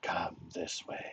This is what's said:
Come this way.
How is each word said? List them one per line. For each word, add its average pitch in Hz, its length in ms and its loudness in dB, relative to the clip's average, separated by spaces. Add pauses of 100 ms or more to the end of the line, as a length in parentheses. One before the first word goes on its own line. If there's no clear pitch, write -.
Come - 340 4 (180)
this - 340 0
way. - 240 -4